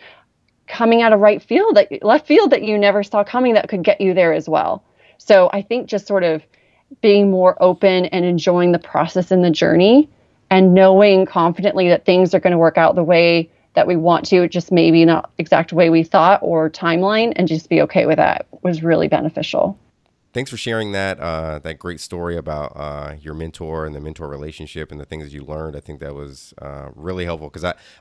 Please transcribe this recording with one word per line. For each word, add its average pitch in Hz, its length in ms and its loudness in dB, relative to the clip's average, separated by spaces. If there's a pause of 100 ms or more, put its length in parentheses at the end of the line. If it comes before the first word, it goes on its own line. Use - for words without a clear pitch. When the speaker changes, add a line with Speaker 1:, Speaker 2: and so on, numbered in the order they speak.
(680)
Speaker 1:
coming 233 340 0
out 226 100 2
of 208 80 4
right 214 240 2
field, 392 320 0
that, - 280 0
left 247 220 2
field 302 240 4
that 220 140 0
you 214 140 -2
never 202 260 2
saw 208 220 -2
coming 247 280 -2
that 208 140 0
could 180 160 -6
get 208 160 2
you 190 140 0
there 170 200 2
as 156 140 -4
well. 147 340 -4 (360)
So 190 340 4
I 202 100 -6
think 233 260 -6
just 196 200 -8
sort 190 160 -2
of 160 180 -2 (600)
being 202 280 4
more 185 320 2
open 185 440 2
and 180 180 -4
enjoying 175 480 0
the 170 80 0
process - 520 -4
and 180 120 2
the 170 80 2
journey 190 580 4 (400)
and 190 240 6
knowing 190 520 6
confidently 175 640 -2
that - 160 0
things 180 280 2
are 180 60 0
gonna 175 180 0
work 165 200 2
out 165 180 2
the 175 80 0
way 170 480 2 (220)
that - 120 0
we 180 120 -2
want 165 300 0
to, 180 200 2
just 175 240 -6
maybe 165 320 4
not 165 340 2
exact 165 360 -2
way 165 160 2
we 165 140 2
thought 180 380 2
or 160 280 -2
timeline, 196 640 -2
and 170 140 -2
just 160 200 -6
be 160 120 2
okay 147 240 0
with 160 120 0
that - 300 -2 (140)
was 165 200 -4
really 160 280 0
beneficial. - 680 -4 (540)
Speaker 2:
Thanks 131 180 -8
for 117 80 -14
sharing 110 360 -6
that, 98 260 -6
uh, 80 400 -8
that 78 180 -14
great 87 220 -14
story 87 360 -10
about, 76 400 -10
uh, 73 460 -14
your 76 140 -16
mentor 80 500 -12
and 76 80 -12
the 73 60 -14
mentor 78 280 -14
relationship 76 640 -16
and 73 80 -18
the 71 60 -18
things 78 200 -16
that 71 60 -20
you 71 120 -18
learned. 76 320 -12
I 71 40 -16
think 71 200 -20
that 71 160 -16
was, 69 440 -20
uh, 69 360 -18
really 90 300 -10
helpful 80 260 -12
'cause 80 120 -14
I, 87 120 -8 (260)